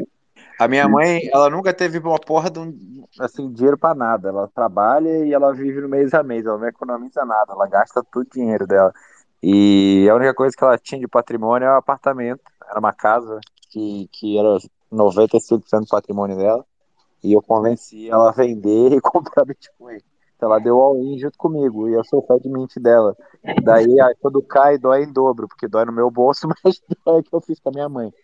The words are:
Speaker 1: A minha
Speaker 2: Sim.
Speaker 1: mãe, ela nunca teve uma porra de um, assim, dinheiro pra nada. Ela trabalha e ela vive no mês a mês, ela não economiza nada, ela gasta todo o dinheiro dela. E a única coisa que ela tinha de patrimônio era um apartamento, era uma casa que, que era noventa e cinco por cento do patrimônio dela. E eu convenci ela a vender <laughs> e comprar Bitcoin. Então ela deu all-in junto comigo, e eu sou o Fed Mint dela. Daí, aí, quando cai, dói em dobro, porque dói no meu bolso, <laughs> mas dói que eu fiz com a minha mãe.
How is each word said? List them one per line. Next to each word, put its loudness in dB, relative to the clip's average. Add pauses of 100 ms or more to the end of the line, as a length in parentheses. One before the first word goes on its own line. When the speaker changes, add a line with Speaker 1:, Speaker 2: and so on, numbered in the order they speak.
(580)
Speaker 1:
A 2
minha 2
Speaker 2:
Sim. 2
Speaker 1:
mãe, 2 (120)
ela 4
nunca -2
teve -4
uma -2
porra -2
de -12
um, -16 (140)
assim, -8
dinheiro 0
pra 0
nada. -4
Ela -6
trabalha 0
e -2
ela 2
vive -8
no -8
mês 0
a 2
mês, -8
ela -4
não -6
economiza -8
nada, -2
ela -2
gasta -2 (100)
todo -6
o -16
dinheiro -4
dela. 2 (500)
E 4
a 6
única 2
coisa -2
que -2
ela 4
tinha -14
de -8
patrimônio -2
era 4
um 2
apartamento, -4 (260)
era -8
uma -2
casa -2 (300)
que, -10
que -6
era 2 (320)
noventa 2
e 0
cinco -2
por -18
cento -2
do -16
patrimônio -2
dela. -2 (580)
E -2
eu 4
convenci -2
ela 6
a 2
vender 2
<laughs> 4
e 2
comprar 0
Bitcoin. -16 (380)
Então -4
ela 0
deu 2
all-in 0
junto -10
comigo, -4
e -2
eu -2
sou -2
o 0
Fed 0
Mint -8
dela. 2 (480)
Daí, 4
aí, 4
quando -2
cai, 2
dói 2
em -10
dobro, -2
porque -12
dói -2
no -6
meu 0
bolso, 0
<laughs> -12
mas 0 (240)
dói 2
que -8
eu -4
fiz -10
com -8
a -4
minha -8
mãe. -10 (120)